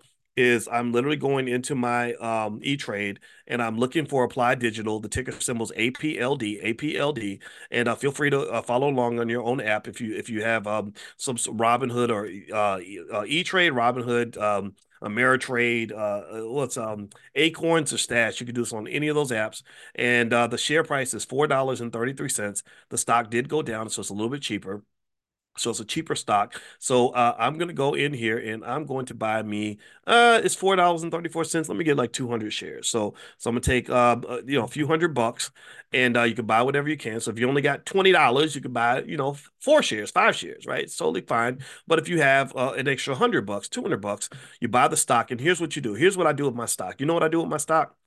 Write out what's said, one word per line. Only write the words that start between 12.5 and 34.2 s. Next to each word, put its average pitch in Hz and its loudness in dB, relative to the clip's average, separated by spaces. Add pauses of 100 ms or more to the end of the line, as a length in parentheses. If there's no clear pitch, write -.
uh, 101 2
E-, 90 -12 (120)
uh, 107 -2
E-Trade, 170 2
Robinhood, 120 0
um, 101 0 (300)
Ameritrade, 120 0
uh, 104 -10
uh, 104 -6
what's, 131 -2
um, 107 -8 (260)
Acorns 160 2
or 110 -2
Stash. 117 0
You 120 -8
can 120 -8
do 120 0
this 120 -4
on 107 -8
any 151 -2
of 151 0
those 147 0
apps. 110 -4 (320)
And, 120 2
uh, 120 4
the 117 -4
share 156 2
price 135 -2
is 104 -6
four 139 0
dollars 135 0
and 117 -8
thirty-three 135 -4
cents. 104 -4 (260)
The 123 -6
stock 117 2
did 117 0
go 156 0
down, 113 -6
so 107 -8
it's 98 -8
a 101 -8
little 107 -2
bit 143 -6
cheaper. 104 -6 (720)
So - -2
it's 113 -4
a 110 -8
cheaper 156 -4
stock. - 0 (200)
So, 123 4
uh, 120 4
I'm 135 0
gonna 175 -4
go 139 2
in 143 0
here 113 -2
and 110 -8
I'm 143 -6
going 131 -4
to - -14
buy 110 -2
me, 104 -4 (300)
uh, 233 8
it's - 0
four 190 2
dollars 175 4
and 165 -6
thirty-four 165 -4
cents. 156 -2
Let 202 -4
me 180 -2
get, 147 4
like, 123 0
two 131 -4
hundred 110 -4
shares. 67 -8
So, 104 -2 (240)
so 117 -4
I'm - 0
gonna 117 0
take, 127 2
uh, 120 6 (120)